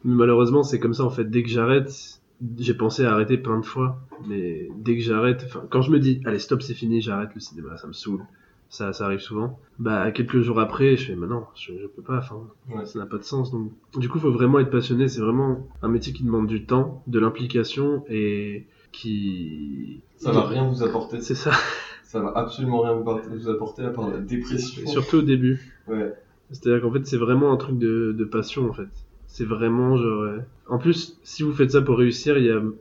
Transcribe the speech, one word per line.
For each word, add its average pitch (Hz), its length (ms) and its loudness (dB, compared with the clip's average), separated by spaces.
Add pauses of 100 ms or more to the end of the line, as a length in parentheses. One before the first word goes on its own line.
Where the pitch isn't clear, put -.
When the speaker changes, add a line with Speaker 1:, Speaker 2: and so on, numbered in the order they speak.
Speaker 1:
Mais 123 100 4
malheureusement, 120 480 6
c'est 135 180 0
comme 117 140 2
ça, 131 100 0
en 117 60 2
fait. 117 200 -2
Dès 120 120 2
que 117 60 -4
j'arrête, 131 720 0 (380)
j'ai 120 160 0
pensé 110 300 0
à 117 80 4
arrêter 107 260 2
plein 113 200 -2
de 110 80 -4
fois. 127 320 -2 (300)
Mais 87 400 -4 (100)
dès 117 180 0
que 120 60 -2
j'arrête, 117 440 2
enfin, - 240 -10
quand 131 120 4
je 139 80 2
me 147 80 8
dis, « 131 260 4
Allez, 107 140 -2
stop, - 240 -2
c'est 117 120 -8
fini, 113 260 0
j'arrête 104 340 -4
le 107 60 -14
cinéma, 82 360 -14
ça - 100 -16
me 78 60 -14
saoule. » 98 280 -6 (520)
Ça, 98 200 -6
ça 104 140 -6
arrive 98 120 -2
souvent. 113 400 -6 (220)
Bah, 107 320 0
quelques 120 300 2
jours 113 180 2
après, 131 360 4
je - 100 -6
fais, « 95 100 -6
Mais 85 100 -6
non, 117 160 -6 (140)
je, - 240 -16
je 101 80 -12
peux - 140 -18
pas, 131 160 -4
enfin, 110 220 -10 (320)
Speaker 2:
Ouais. 107 140 -8
Speaker 1:
ça - 140 -12
n'a 101 60 -10
pas 104 120 -10
de 101 60 -12
sens. » 131 280 -4
Donc, 110 200 -6 (240)
du 123 120 -2
coup, 160 120 -4
faut 151 100 4
vraiment 123 300 6
être 131 100 2
passionné. 127 380 2
C'est 123 120 -4
vraiment 131 460 0 (160)
un 110 60 0
métier 117 240 0
qui 127 100 -6
demande 113 240 2
du 107 200 -2
temps, 131 420 0
de 117 100 0
l'implication 127 880 0
et 104 580 -2 (260)
qui 78 1080 -6 (160)
Speaker 2:
Ça 120 160 -2
va 110 140 6
rien 127 220 0
vous 123 140 -2
apporter. 117 380 -2
Speaker 1:
C'est - 140 -4
ça. - 160 -2 (540)
Speaker 2:
Ça 110 160 -4
va 98 160 -4
absolument 120 460 0
rien 117 120 2
vous 113 100 -2
par-, 110 240 -2
vous 113 200 -8
apporter 107 340 -4
à 123 80 -4
part 107 200 -4
la 98 80 -6
dépression. 123 640 -6
Speaker 1:
Et - 40 -8
surtout 143 320 2
au 147 40 6
début. 131 380 2 (280)
Speaker 2:
Ouais. 104 240 -2 (380)
Speaker 1:
C'est-à-dire 120 320 2
qu'en 117 100 0
fait, 135 140 -2
c'est 135 100 -2
vraiment 131 360 4
un 127 40 4
truc 131 220 -4
de, 113 380 0
de 110 80 -2
passion, 110 440 -2
en 104 40 -2
fait. 101 160 -10 (380)
C'est - 180 -8
vraiment 117 520 2
genre, 110 260 0
euh, 104 160 -4 (300)
en 123 100 0
plus, - 440 0
si - 220 -8
vous 151 80 0
faites 135 180 4
ça 139 120 6
pour 127 160 4
réussir, 123 380 4
il 127 100 4
y 113 40 6
a 110 100 2 (200)